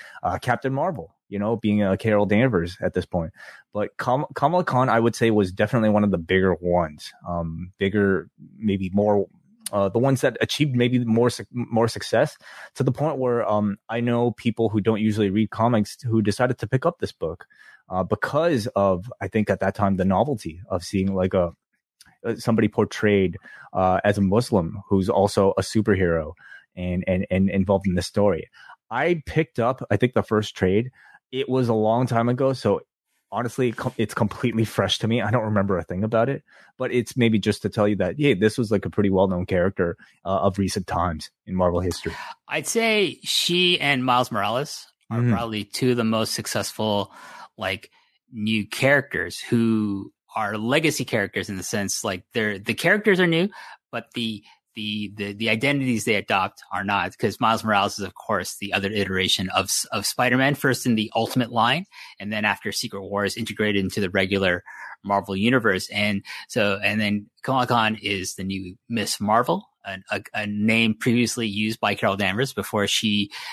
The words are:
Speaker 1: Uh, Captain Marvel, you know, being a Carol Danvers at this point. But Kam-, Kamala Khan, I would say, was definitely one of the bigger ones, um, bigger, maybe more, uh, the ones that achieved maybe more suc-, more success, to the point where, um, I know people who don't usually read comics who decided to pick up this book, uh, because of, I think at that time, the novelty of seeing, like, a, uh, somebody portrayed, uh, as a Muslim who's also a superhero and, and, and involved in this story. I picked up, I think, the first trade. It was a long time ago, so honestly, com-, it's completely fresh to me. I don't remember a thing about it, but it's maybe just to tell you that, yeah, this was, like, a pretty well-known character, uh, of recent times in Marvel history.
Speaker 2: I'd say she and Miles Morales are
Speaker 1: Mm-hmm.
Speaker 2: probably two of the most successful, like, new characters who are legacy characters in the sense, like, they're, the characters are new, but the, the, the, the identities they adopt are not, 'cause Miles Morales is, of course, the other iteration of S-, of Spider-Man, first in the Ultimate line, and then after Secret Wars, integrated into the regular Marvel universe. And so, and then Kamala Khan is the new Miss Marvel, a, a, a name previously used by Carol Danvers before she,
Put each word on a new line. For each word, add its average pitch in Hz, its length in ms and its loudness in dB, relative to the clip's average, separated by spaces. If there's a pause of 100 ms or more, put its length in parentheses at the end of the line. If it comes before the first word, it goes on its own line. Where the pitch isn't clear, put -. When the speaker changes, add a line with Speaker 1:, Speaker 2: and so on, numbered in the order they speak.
(220)
Speaker 1:
Uh, 87 160 -2
Captain 123 340 -2
Marvel, 135 400 -6 (160)
you 101 120 -6
know, 110 160 0
being 104 260 0
a 98 140 2
Carol 104 300 2
Danvers 101 540 2
at 90 140 -4
this 90 120 -2
point. 85 260 -4 (400)
But - 260 -6
Kam-, 131 280 0 (100)
Kamala 175 260 2
Khan, 127 260 2
I 113 120 4
would 113 160 2
say, 113 160 2
was 101 180 2
definitely 107 380 2
one 104 160 4
of 101 80 2
the 87 60 0
bigger 92 360 2
ones, 87 580 -2 (140)
um, 87 500 -6
bigger, 98 540 0 (260)
maybe 98 340 -2
more, 101 360 2 (460)
uh, 98 160 2
the 95 100 0
ones 135 220 2
that 123 200 2
achieved 131 360 0
maybe 123 280 2
more 113 240 4
suc-, 113 220 -6
more 117 380 0
success, - 500 0 (380)
to 139 80 -2
the 131 80 2
point 143 260 -2
where, 120 320 0
um, 104 260 0 (120)
I 117 100 -4
know 120 320 2
people 113 380 0
who 107 120 2
don't 107 200 2
usually 107 280 2
read 104 220 0
comics 113 520 0
who 113 200 2
decided 123 360 0
to 113 100 -8
pick 135 180 0
up - 140 -2
this 101 100 -4
book, - 360 -8 (420)
uh, 92 160 -2
because 139 720 0
of, 98 340 2 (100)
I 98 60 -6
think 104 240 0
at - 100 2
that 98 140 -2
time, 98 220 2
the 92 80 0
novelty 95 560 0 (100)
of 87 140 -4
seeing, 95 320 -2
like, 92 180 0
a, 87 180 2 (720)
uh, 110 120 -2
somebody 113 320 2
portrayed, 101 680 2 (340)
uh, 92 320 2
as 104 140 4
a 101 40 2
Muslim 101 640 2
who's 95 220 2
also 98 480 4
a 107 40 0
superhero 90 720 0 (420)
and, 90 320 -4
and, 92 200 0
and 95 220 2
involved 95 380 2
in 90 80 0
this 90 100 -2
story. 101 420 0 (400)
I 151 380 0
picked - 320 -2
up, 123 320 0
I 104 60 4
think, 120 180 2
the 104 80 2
first 107 320 0
trade. 101 380 2 (400)
It 131 160 -4
was 127 200 0
a 113 60 2
long 110 320 2
time 117 220 2
ago, 131 240 2
so 104 300 0 (500)
honestly, 120 400 -2
com-, - 260 -6
it's 110 160 -2
completely 113 500 0
fresh - 360 0
to 110 80 -2
me. 117 120 0
I 107 120 -2
don't 120 100 2
remember 101 340 0
a 85 60 -2
thing 92 220 -4
about 113 240 2
it, 143 160 -6 (340)
but 127 140 -4
it's 120 240 -2
maybe 113 240 4
just 101 220 0
to 101 60 -2
tell 104 200 2
you 104 80 2
that, 90 240 0
yeah, 143 180 4
this 107 180 4
was, 113 140 -2
like, 101 140 2
a 87 60 -4
pretty 101 200 2
well-known 92 360 2
character, 90 500 0 (280)
uh, 92 140 0
of 98 200 2
recent 95 280 -2
times 85 440 -4 (140)
in 92 120 -6
Marvel 90 240 2
history. - 320 -4 (340)
Speaker 2:
I'd 156 220 -4
say 214 560 0
she 175 560 2
and 139 240 2
Miles 123 260 2
Morales 113 560 -2 (240)
are 117 80 -2
Speaker 1:
Mm-hmm. 120 140 4
Speaker 2:
probably 110 320 -2
two - 260 0
of 120 60 4
the 117 80 0
most 110 300 0
successful, 104 800 -2 (460)
like, 98 320 -6 (420)
new 107 320 -2
characters 131 760 0
who 107 720 0 (220)
are 107 220 -4
legacy 135 480 0
characters 98 460 -2
in 95 60 -6
the 90 80 -8
sense, 101 400 -4
like, 92 280 -6
they're, 107 280 -4
the 110 140 -4
characters 196 440 2
are 180 80 4
new, 170 220 2 (420)
but 117 240 -10
the, 110 300 -6 (300)
the, 104 420 -8
the, 101 160 -6
the 110 160 -4
identities 127 560 0
they 110 120 2
adopt 98 540 -2
are 98 140 -4
not, 98 320 -2
'cause 104 240 -4
Miles 113 240 2
Morales 101 340 2
is, 101 60 -6
of 90 100 -10
course, - 420 -4
the 98 180 -6
other 101 160 0
iteration 95 580 -2
of 95 160 0
S-, - 260 -4
of 101 140 -4
Spider-Man, 127 500 2
first 131 300 -2
in 117 120 2
the 107 200 -2
Ultimate 113 340 0
line, 120 360 2 (340)
and 101 100 -8
then 107 140 -2
after 101 280 0
Secret - 280 -6
Wars, 98 380 -2
integrated 104 440 0
into 95 200 -2
the 92 80 -2
regular 95 520 0 (400)
Marvel 101 320 -2
universe. 104 540 2
And 104 340 -2 (260)
so, 101 360 0
and 104 160 0
then 104 300 -2 (120)
Kamala 131 240 0
Khan 110 360 2
is 98 320 -4
the 95 100 -10
new 95 320 -6 (100)
Miss 110 320 -4
Marvel, 123 480 2 (200)
a, 98 100 -10 (140)
a, 104 120 -4 (120)
a 107 120 -4
name 110 460 2
previously 117 540 0
used 107 340 -4
by 104 140 0
Carol 98 240 0
Danvers 104 340 -2
before 104 340 -2
she, 104 440 0 (220)